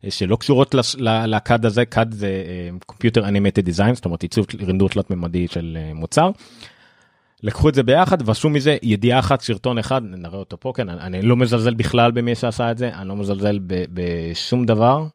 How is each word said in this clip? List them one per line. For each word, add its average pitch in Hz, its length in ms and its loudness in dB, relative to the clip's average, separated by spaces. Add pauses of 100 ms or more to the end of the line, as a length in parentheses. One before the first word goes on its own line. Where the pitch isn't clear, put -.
אה, 98 60 -8
שלא 98 260 0
קשורות 135 380 2
לש-, 127 240 0
ל-, 113 280 0
לקאד 110 400 2
הזה. 113 180 2
קאד 113 280 0
זה, 98 340 -4
אה, 87 240 -8 (220)
Computer 113 320 2
Animated 101 420 2
Design, 98 280 2
זאת - 100 -12
אומרת, 87 180 -4
עיצוב 95 220 -2
תל-, 101 200 -10
רינדור 95 240 2
תלת-ממדי 87 600 -2
של, 82 320 -8
אה, 78 140 -10
מוצר. 110 360 2 (1120)
לקחו 127 260 2
את 147 60 2
זה 135 80 4
ביחד 147 460 2
ועשו 113 220 2
מזה 147 320 2
ידיעה 117 360 2
אחת, 127 220 2
סרטון 120 380 -4
אחד, 131 260 -2
נראה 92 340 -12
אותו 92 220 -12
פה, 127 140 -8
כן, 113 140 -6
אני, 87 120 -10
אני 92 220 -6
לא 120 140 6
מזלזל 120 380 2
בכלל 117 360 2
במי 120 240 0
שעשה 117 360 -2
את 113 80 -4
זה, 120 160 -4
אני 95 140 -10
לא 98 80 -8
מזלזל 101 500 0
ב-, 90 260 -2
בשום 87 720 -2
דבר 120 480 2